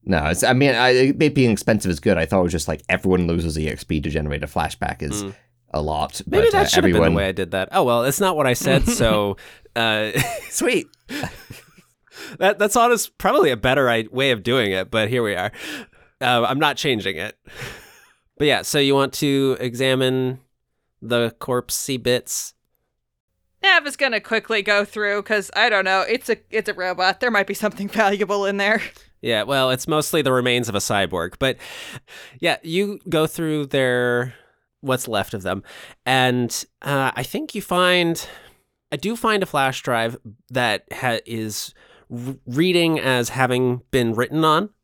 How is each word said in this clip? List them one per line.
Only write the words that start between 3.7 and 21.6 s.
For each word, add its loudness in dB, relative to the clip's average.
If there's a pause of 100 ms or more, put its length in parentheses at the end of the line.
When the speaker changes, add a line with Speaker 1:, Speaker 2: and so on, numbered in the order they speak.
Speaker 1:
P -2
to -4
generate -4
a -8
flashback -4
is -6
Speaker 2:
Mm. -10 (340)
Speaker 1:
a -2
lot, -4
Speaker 2:
Maybe 4
Speaker 1:
but, 4
Speaker 2:
that 4
Speaker 1:
uh, -
Speaker 2:
should 2
have 4
Speaker 1:
everyone 4
Speaker 2:
been 2
the 2
way 0
I -4
did -6
that. -4
Oh, 2
well, 2
it's -2
not 0
what 0
I 2
said, 2
Speaker 1:
<laughs> 0
Speaker 2:
so, 2 (380)
uh, 0 (180)
<laughs> -10
Speaker 1:
Sweet. 0 (1500)
Speaker 2:
That, 2
that's 2
honest, 2
probably 4
a -2
better 2
I-, 0
way 0
of -2
doing 2
it, -4
but 0
here 0
we 0
are. -2 (680)
Uh, 2
I'm -2
not 0
changing -2
it. -10 (1000)
But 2
yeah, 4
so 0
you 4
want 2
to 0
examine 0 (640)
the -2
corpsey -4